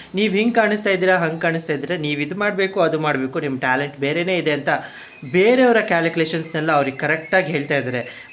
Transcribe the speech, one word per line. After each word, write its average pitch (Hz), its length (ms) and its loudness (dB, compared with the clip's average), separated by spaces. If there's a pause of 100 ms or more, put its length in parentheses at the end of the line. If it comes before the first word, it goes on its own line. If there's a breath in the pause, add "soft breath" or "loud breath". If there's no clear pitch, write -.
(140 loud breath)
ನೀವ್ 196 200 0
ಹಿಂಗ್ 226 200 2
ಕಾಣಿಸ್ತಾ 208 360 2
ಇದ್ದೀರಾ, 185 280 2
ಹಂಗ್ 165 220 -2
ಕಾಣಿಸ್ತಾ 165 320 -2
ಇದ್ದೀರಾ, 143 240 -4
ನೀವ್ 147 240 -2
ಇದ್ 147 140 -4
ಮಾಡ್ಬೇಕು, 196 460 -2
ಅದು 156 180 2
ಮಾಡ್ಬೇಕು, 139 420 -2
ನಿಮ್ 135 200 -4
ಟ್ಯಾಲೆಂಟ್ 139 400 -2
ಬೇರೆನೇ 170 380 0
ಇದೆ" 151 140 0
ಅಂತ 139 160 -2 (640 loud breath)
ಬೇರೆಯವರ 226 480 6
ಕ್ಯಾಲ್ಕುಲೇಷನ್ಸ್‌ನೆಲ್ಲ 165 920 0
ಅವ್ರಿಗೆ 135 240 2
ಕರೆಕ್ಟಾಗಿ 160 560 0
ಹೇಳ್ತಾ 147 240 -2
ಇದ್ದಾರೆ. 123 560 -6